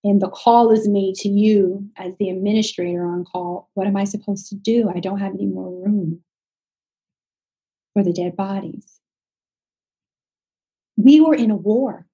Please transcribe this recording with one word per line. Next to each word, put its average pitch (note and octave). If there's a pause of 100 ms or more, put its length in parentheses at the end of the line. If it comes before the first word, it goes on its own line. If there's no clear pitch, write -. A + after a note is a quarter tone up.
And G3+
the F#3+
call A#3
is G#3+
made G3
to G3+
you G3+
as F#3
the F#3+
administrator F#3
on F3
call. F3+
What G3
am G3
I G3
supposed G3+
to G3+
do? A3
I F3+
don't G3
have G3
any G3
more F#3
room F3+ (1700)
for G3+
the F3
dead F3
bodies. G3 (2000)
We C#4
were D#4+
in A3
a G#3
war. G#3+